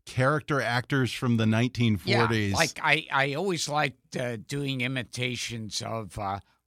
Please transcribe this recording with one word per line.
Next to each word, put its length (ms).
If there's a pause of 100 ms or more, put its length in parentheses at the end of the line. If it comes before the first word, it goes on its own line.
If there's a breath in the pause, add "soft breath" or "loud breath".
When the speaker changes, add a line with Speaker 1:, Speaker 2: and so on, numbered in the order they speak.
Speaker 1:
character 560
actors 500
from 280
the 80
nineteen 500
forties. 540
Speaker 2:
Yeah, 60
like, 260
I, 280
I 220
always 340
liked, 480
uh, 220
doing 460
imitations 1000
of, 380
uh, 220 (260)